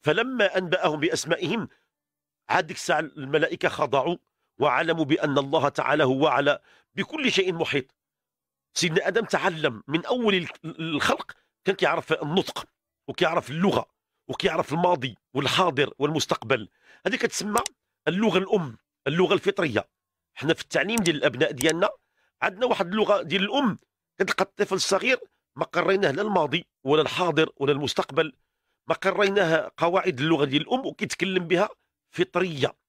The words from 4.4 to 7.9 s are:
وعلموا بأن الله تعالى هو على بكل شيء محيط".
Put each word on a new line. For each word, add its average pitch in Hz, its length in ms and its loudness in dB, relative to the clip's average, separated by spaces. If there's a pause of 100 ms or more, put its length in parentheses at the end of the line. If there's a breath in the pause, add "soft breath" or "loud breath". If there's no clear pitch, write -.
وعلموا 156 440 2
بأن 143 340 2
الله 139 300 0
تعالى 147 360 2
هو 135 220 4
على 143 320 2 (360 soft breath)
بكل 269 380 -4
شيء 185 200 0
محيط". 160 420 -4 (800)